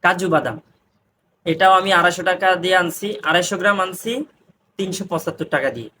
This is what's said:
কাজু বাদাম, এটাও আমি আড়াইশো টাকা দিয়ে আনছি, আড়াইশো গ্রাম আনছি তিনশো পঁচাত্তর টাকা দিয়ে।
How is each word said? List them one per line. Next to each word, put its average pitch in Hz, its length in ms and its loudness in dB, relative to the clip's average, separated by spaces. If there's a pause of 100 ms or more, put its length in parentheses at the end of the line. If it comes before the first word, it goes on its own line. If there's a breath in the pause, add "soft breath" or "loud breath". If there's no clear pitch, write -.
কাজু 180 240 0
বাদাম, 147 280 0 (880)
এটাও 175 260 4
আমি 190 200 4
আড়াইশো 175 300 2
টাকা 185 340 0
দিয়ে 180 200 0
আনছি, 180 320 -2 (140)
আড়াইশো 175 360 0
গ্রাম 202 220 2
আনছি 185 320 -6 (640)
তিনশো 190 300 -6
পঁচাত্তর 165 500 -6
টাকা 135 160 0
দিয়ে। 117 200 -12 (100)